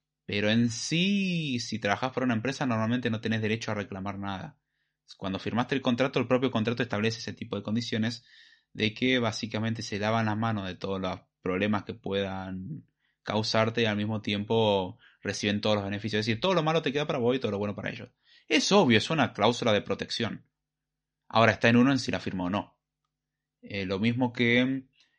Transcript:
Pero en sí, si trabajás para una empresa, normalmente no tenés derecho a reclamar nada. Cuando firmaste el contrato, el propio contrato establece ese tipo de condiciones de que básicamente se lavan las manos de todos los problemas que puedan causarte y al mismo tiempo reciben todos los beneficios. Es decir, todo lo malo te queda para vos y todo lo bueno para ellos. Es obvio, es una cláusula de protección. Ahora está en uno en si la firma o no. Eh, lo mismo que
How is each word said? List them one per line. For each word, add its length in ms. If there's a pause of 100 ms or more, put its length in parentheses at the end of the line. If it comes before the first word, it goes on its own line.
(260)
Pero 240
en 200
sí, 920
si 180
trabajás 320
para 140
una 100
empresa, 300
normalmente 440
no 120
tenés 200
derecho 300
a 40
reclamar 440
nada. 380 (600)
Cuando 220
firmaste 360
el 60
contrato, 380
el 80
propio 240
contrato 320
establece 360
ese 140
tipo 220
de 80
condiciones 640 (480)
de 200
que 260
básicamente 600
se 180
lavan 260
las 120
manos 300
de 80
todos 240
los 200 (220)
problemas 420
que 100
puedan 880 (400)
causarte 580
y 40
al 120
mismo 240
tiempo 760 (240)
reciben 400
todos 140
los 100
beneficios. 360
Es 40
decir, 160
todo 120
lo 100
malo 180
te 100
queda 160
para 120
vos 160
y 40
todo 120
lo 60
bueno 180
para 140
ellos. 200 (380)
Es 240
obvio, 260
es 120
una 240
cláusula 400
de 80
protección. 640 (840)
Ahora 260
está 160
en 80
uno 140
en 80
si 120
la 80
firma 260
o 40
no. 280 (840)
Eh, 240
lo 140
mismo 340
que 520 (340)